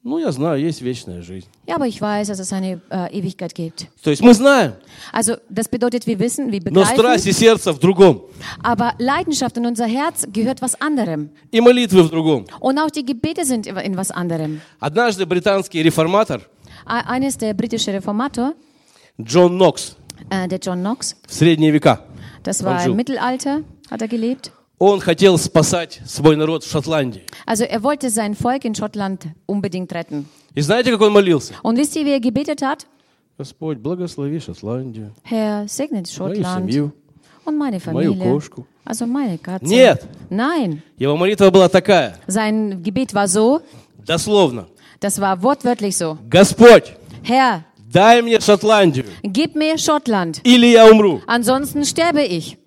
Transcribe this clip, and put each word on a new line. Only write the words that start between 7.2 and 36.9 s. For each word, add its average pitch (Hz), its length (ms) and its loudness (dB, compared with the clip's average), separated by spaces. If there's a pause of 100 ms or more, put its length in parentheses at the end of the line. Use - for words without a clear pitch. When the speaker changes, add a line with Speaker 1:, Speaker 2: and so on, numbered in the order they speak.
Speaker 1:
и 196 40 0
сердце 202 420 2
в 135 60 -8
другом. 175 420 4 (400)
Speaker 2:
aber 233 380 -2
Leidenschaft 269 580 -4
in 240 80 -4
unser 240 220 -4
Herz 285 440 -6
gehört 226 300 -4
was 254 180 -6
anderem. 185 500 -4 (220)
Speaker 1:
И 226 80 2
молитвы 240 440 6
в 156 80 2
другом. 156 340 0 (140)
Speaker 2:
Und 269 180 -2
auch 302 140 -2
die 302 120 -8
Gebete 294 420 -4
sind 233 200 -4
in, 190 120 -12
in 190 200 -6
was 185 140 -6
anderem. 160 500 -6 (180)
Speaker 1:
Однажды 190 460 -2
британский 180 560 -2
реформатор 160 600 0 (440)
Speaker 2:
A-, 233 140 -4 (100)
eines 262 300 -4
der 214 160 -4
britische 226 360 -6
Reformator, 233 640 -4 (680)
Speaker 1:
Джон 175 380 2
Нокс - 380 0 (340)
Speaker 2:
äh, 185 180 -4
der 185 120 -6
John 180 220 -6
Knox, 214 340 -8 (120)
Speaker 1:
в - 60 -18
средние 156 380 2
века, 147 300 2 (420)
Speaker 2:
das 196 180 -6
Speaker 1:
он 185 60 -4
Speaker 2:
war 180 140 -2
Speaker 1:
жил. 175 100 0
Speaker 2:
im 190 60 -2
Mittelalter, 262 680 -4 (260)
hat 226 140 -8
er 220 40 -6
gelebt. 233 440 -6 (260)
Speaker 1:
Он - 220 4
хотел 180 380 4
спасать 160 680 0
свой 151 300 4
народ 156 300 -4
в - 40 -16
Шотландии. 139 520 -4 (240)
Speaker 2:
Also 220 180 -2
er 226 180 -4
wollte 277 280 -4
sein 208 260 -4
Volk 254 300 -4
in 214 100 -6
Schottland 196 500 -8 (200)
unbedingt 185 480 -6
retten. 151 320 -10 (280)
Speaker 1:
И 139 60 -4
знаете, 226 320 0
как 220 80 0
он 208 140 4
молился? 180 400 2 (100)
Speaker 2:
Und 233 140 0
wisst 294 180 -2
ihr, 311 100 -4
wie 285 60 0
er 269 80 0
gebetet 277 420 -4
hat? 285 240 -6 (520)
Speaker 1:
Господь, 147 400 -10
благослови 156 640 -8
Шотландию, 110 720 -10 (100)
Speaker 2:
Herr, 214 460 -4
segne 269 320 -8
Speaker 1:
мою 170 60 -10
Speaker 2:
Schottland 180 600 -6
Speaker 1:
семью, 147 220 -2 (540)